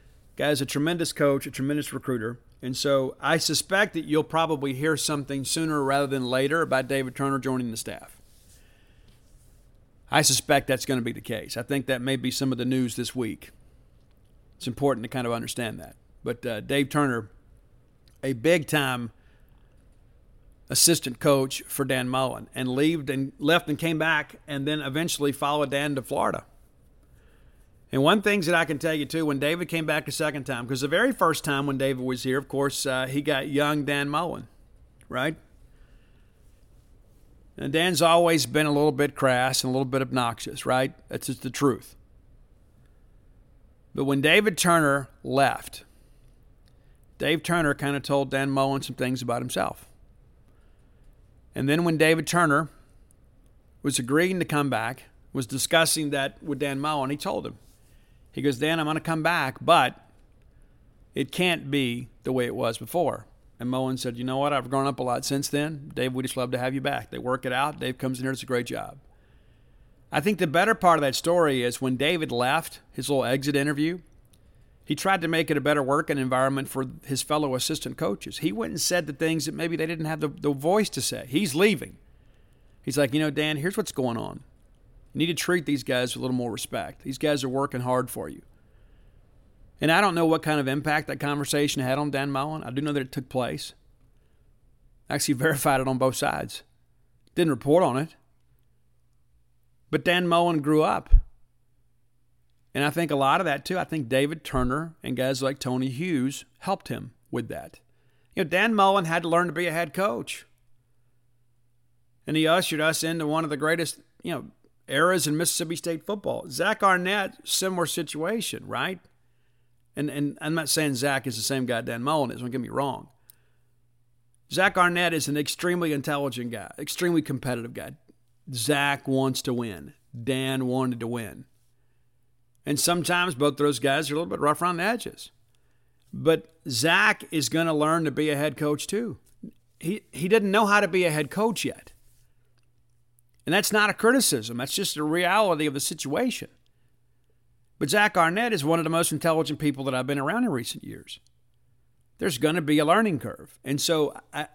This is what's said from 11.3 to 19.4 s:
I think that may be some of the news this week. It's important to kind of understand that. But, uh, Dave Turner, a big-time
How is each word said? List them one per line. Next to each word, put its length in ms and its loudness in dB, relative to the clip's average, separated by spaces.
I 80 -6
think 220 -2
that 140 0
may 140 0
be 160 -2
some 220 0
of 60 -2
the 60 -2
news 300 0
this 220 -6
week. 340 -4
It's 100 -12
important 380 0
to 40 -8
kind 180 -4
of 60 -2
understand 480 -6
that. 140 -18
But, 240 -6
uh, 140 -6
Dave 280 0
Turner, 400 -2
a 100 -2
big-time 800 0